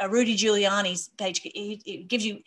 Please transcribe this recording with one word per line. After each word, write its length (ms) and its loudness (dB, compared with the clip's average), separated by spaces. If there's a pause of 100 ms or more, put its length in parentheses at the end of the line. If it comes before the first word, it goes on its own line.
uh, 80 -2
Rudy 260 4
Giuliani's 760 2 (100)
page. 260 -2
It, 400 -10
it 220 -12
gives 180 0
you 220 -4